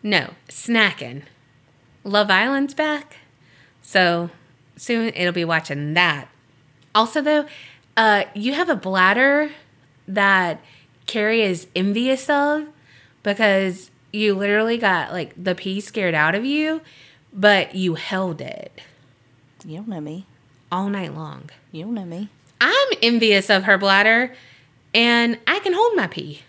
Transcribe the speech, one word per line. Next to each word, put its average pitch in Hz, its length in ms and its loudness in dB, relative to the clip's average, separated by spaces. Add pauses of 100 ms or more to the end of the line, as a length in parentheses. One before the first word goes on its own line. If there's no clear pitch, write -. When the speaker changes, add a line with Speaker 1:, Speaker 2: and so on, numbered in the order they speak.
Speaker 1:
No, 190 280 0 (180)
snacking. 165 720 -2 (800)
Love 202 280 2
Island's 269 420 2
back, 302 440 -4 (640)
so 170 500 2 (440)
soon 233 380 -2
it'll 180 200 -2
be 175 120 -2
watching 151 480 -4
that. 160 340 2 (680)
Also, 226 260 2
though, 302 240 2 (500)
uh, 214 280 4 (100)
you 220 200 -4
have 339 160 -2
a 294 60 2
bladder 226 760 2 (560)
that 190 560 0 (420)
Carrie 220 380 0
is 180 320 -2
envious 233 540 0
of 294 380 0 (540)
because 196 680 0 (200)
you 208 220 0
literally 208 460 0
got, 190 320 0
like, 175 300 -8
the 185 120 -2
pee 190 260 -6
scared 190 360 -2
out 156 180 2
of 208 100 -2
you, 311 380 -2 (500)
but 202 440 2
you 185 200 0
held 185 460 -6
it. - 400 -14 (840)
Speaker 2:
You 160 140 -14
don't 208 100 -12
know 185 140 -8
me. 156 240 -12 (460)
Speaker 1:
All 196 180 -2
night 190 240 -6
long. 151 380 -14 (200)
Speaker 2:
You 160 140 -12
don't 233 80 -6
know 202 120 -8
me. 175 240 -10 (300)
Speaker 1:
I'm 480 280 2 (160)
envious 226 480 2
of 190 140 2
her 196 120 4
bladder, 214 560 2 (600)
and 233 520 2
I 349 140 0
can 392 140 -2
hold 440 220 2
my 226 120 0
pee. - 420 -12